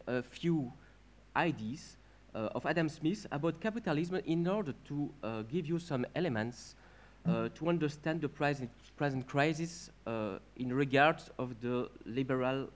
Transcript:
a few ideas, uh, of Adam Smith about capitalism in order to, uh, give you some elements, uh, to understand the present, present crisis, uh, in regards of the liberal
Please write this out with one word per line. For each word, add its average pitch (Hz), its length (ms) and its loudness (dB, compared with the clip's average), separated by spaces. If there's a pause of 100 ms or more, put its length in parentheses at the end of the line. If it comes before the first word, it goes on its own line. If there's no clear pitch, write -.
a 123 160 0
few 160 480 0 (640)
ideas, 131 600 -2 (380)
uh, 107 220 -2
of 123 100 -4
Adam 156 240 4
Smith 160 420 -2
about 160 300 0
capitalism 180 640 0
in 170 220 2
order 185 260 0 (100)
to, 143 260 -2 (140)
uh, 110 200 -4
give 113 240 -2
you 170 100 0
some 147 260 0 (120)
elements, 120 600 -2 (500)
uh, 113 280 2
to 160 160 -2
understand 160 500 0
the 147 80 -2
present, 139 420 0 (280)
present 131 300 0
crisis, 156 640 0 (160)
uh, 110 320 -2 (180)
in 123 160 -2
regards 139 640 6
of 123 240 -4
the 123 260 0 (180)
liberal 131 720 0